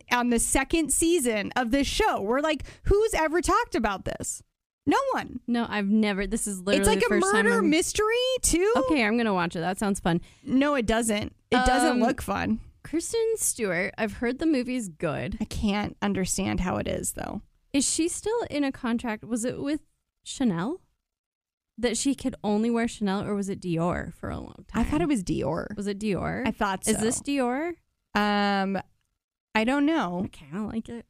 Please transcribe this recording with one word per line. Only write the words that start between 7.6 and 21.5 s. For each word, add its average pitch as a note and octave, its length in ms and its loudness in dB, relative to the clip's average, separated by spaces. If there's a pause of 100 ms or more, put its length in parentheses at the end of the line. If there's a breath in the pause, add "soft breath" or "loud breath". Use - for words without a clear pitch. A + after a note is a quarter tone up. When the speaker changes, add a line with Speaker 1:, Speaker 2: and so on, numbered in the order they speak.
Speaker 1:
mystery, E4+ 360 2 (360)
too. F#4 360 4
Speaker 2:
Okay, D#4+ 280 2
I'm A3 120 2
gonna A3 160 0
watch F3 220 -2
it. F3 40 -6
That F3+ 180 -2
sounds G3+ 220 0
fun. F3 220 0 (220 soft breath)
Speaker 1:
No, C#4 320 2
it B3 100 0
doesn't. A3 480 0 (180)
It B3+ 140 4
doesn't B3+ 280 4
Speaker 2:
Um, B3 80 2
Speaker 1:
look A#3+ 200 2
fun. G#3 380 -2 (240)
Speaker 2:
Kristen A4+ 520 -2
Stewart, F#3+ 640 -2
I've G#3 160 -2
heard B3+ 260 -2
the E4 60 0
movie's B3+ 440 0
good. D3+ 520 -4
Speaker 1:
I A3 40 -2
can't G#3 560 -2
understand F#3+ 600 0
how F#3 160 0
it G#3 100 -2
is, - 260 -4
though. - 280 -8 (320)
Speaker 2:
Is C#4 160 2
she E4 180 0
still A4+ 420 -2
in D4 140 -2
a C4+ 80 -2
contract? A#3 540 -4
Was A3 200 -2
it - 160 -4
with D4 200 -2 (420)
Chanel? A3+ 560 -2 (960)